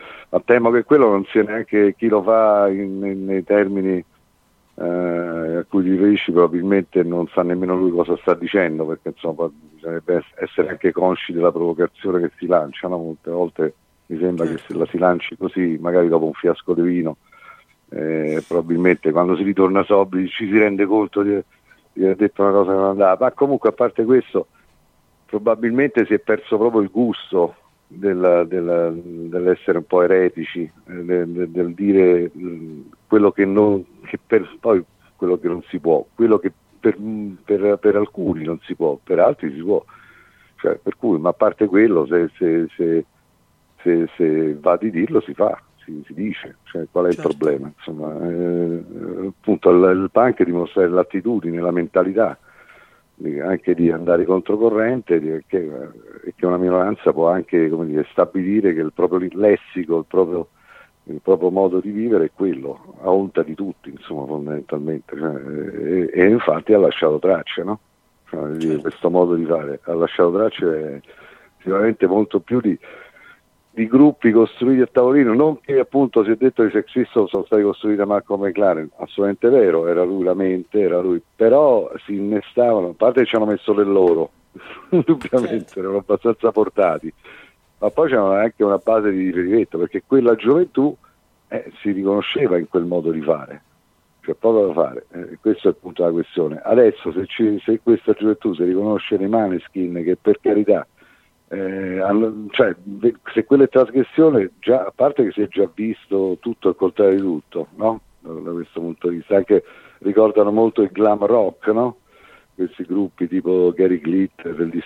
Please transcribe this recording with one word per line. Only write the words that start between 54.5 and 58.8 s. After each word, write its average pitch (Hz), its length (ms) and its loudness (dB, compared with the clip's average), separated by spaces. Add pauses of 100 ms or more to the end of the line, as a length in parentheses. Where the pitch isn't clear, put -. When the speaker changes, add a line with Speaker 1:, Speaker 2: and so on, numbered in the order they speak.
Speaker 1:
di, 78 260 -6
che, 85 240 -4 (540)
e - 100 -10
che - 120 -4
una 90 100 0
minoranza 92 560 0
può 82 160 2
anche, 85 400 0
come 82 180 -4
dire, 76 240 -4
stabilire 95 600 0
che 80 80 -4